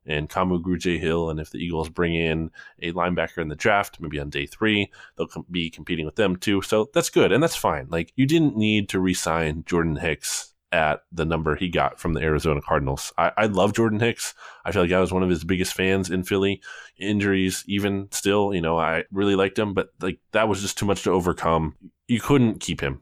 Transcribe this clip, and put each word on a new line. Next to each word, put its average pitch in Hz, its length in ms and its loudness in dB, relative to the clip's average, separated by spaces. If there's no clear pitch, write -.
and 76 240 -4
Kamu 90 320 0
Grugier-Hill, 85 720 -2
and 78 100 -6
if 76 100 -10
the - 80 -10
Eagles 80 300 -4
bring 85 260 -2
in 80 360 0
a 85 100 -4
linebacker 87 460 -2
in 80 100 -4
the 76 80 -8
draft, 101 420 0
maybe 73 220 -8
on 71 80 -8
day 71 160 -6
three, 104 460 0
they'll 82 120 -4
com-, - 220 -14
be 85 200 -4
competing 80 340 -6
with 78 120 -10
them 95 200 2
too. 98 240 0
So 107 320 0
that's 170 160 0
good, 95 240 4
and 123 100 4
that's 165 140 0
fine. 76 320 -2
Like, 85 280 -4
you 131 100 4
didn't 151 320 2
need 107 320 2
to 95 100 0
re-sign 82 640 0
Jordan 85 320 0
Hicks - 560 -6
at 78 400 0
the 82 120 -2
number 80 300 0
he 90 140 -4
got 78 320 0
from 82 120 -2
the 71 80 -2
Arizona 76 400 0
Cardinals. 69 560 -2
I, 85 200 2
I 110 100 2
love 101 260 2
Jordan 110 280 2
Hicks. - 340 -2
I 87 80 -4
feel 95 100 4
like 85 80 2
I 92 80 4
was 90 140 2
one 92 100 2
of 92 80 2
his 82 140 0
biggest 90 280 0
fans 95 380 0
in 90 140 -2
Philly. 98 360 0
Injuries, 98 680 0
even 101 420 -2
still, 101 420 2
you 90 80 0
know, 82 160 2
I 80 360 0
really 98 240 2
liked 95 220 2
him, 104 160 0
but, 90 160 -2
like, 92 180 -4
that 110 160 2
was 98 120 0
just 98 160 -6
too 107 100 -2
much 98 180 0
to 98 80 2
overcome. 82 640 0
You 117 120 2
couldn't 117 400 2
keep 80 200 -6
him. 67 220 -4